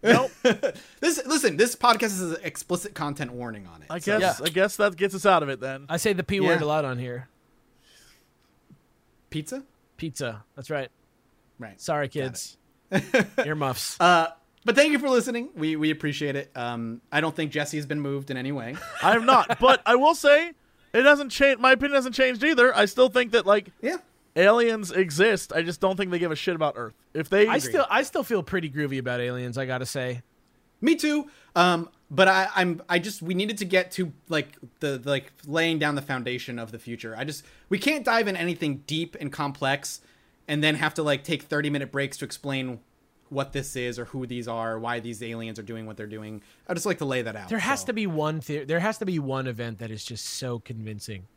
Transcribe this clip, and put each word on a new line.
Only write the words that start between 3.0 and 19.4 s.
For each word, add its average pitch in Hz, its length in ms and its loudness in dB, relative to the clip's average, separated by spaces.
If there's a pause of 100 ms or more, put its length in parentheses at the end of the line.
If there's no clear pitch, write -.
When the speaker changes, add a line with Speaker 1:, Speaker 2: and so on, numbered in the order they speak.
Speaker 2:
warning 113 340 -10
on 82 160 -20
it, 76 80 -20
Speaker 1:
I 165 80 -6
Speaker 2:
so 208 200 0
Speaker 1:
guess, 185 220 2
Speaker 3:
Yeah. 143 60 -4
Speaker 1:
I - 40 0
guess 190 260 0
that 202 200 2
gets 190 180 0
us 190 120 0
out 180 160 6
of 139 60 -4
it 135 120 -6
then. 135 280 -10
Speaker 3:
I 165 80 -2
say 208 160 2
the 180 100 0
P 196 180 -2
word 175 200 4
Speaker 2:
Yeah. 156 40 0
Speaker 3:
a 147 40 0
lot 151 160 2
on 127 140 -4
here. 123 300 -10 (2000)
Speaker 2:
Pizza? 254 340 -8 (320)
Speaker 3:
Pizza. 123 480 -8 (120)
That's 135 140 -16
right. 135 180 -6 (720)
Speaker 2:
Right. 110 220 -16
Speaker 3:
Sorry, 147 260 -2
Speaker 2:
Got 127 60 -10
Speaker 3:
kids. 131 440 -8 (340)
Speaker 2:
it. 196 360 2 (120)
<laughs> 240 80 2
Speaker 3:
Earmuffs. 147 540 -4
Speaker 2:
Uh, 170 280 6 (360)
but 233 120 2
thank 294 160 6
you 285 60 2
for 277 100 0
listening. 247 480 0
We, 156 200 -2
we 156 140 2
appreciate 147 460 -4
it. 139 200 -8
Um, 120 440 -6 (100)
I 147 100 0
don't 156 140 -2
think 156 180 -4
Jesse's 147 340 -4
been 147 140 -4
moved 139 300 -6
in 131 60 -6
any 131 160 -6
way. 127 240 -8 (120)
Speaker 1:
<laughs> - 140 -10
I 185 100 6
have 226 120 2
not, 247 360 6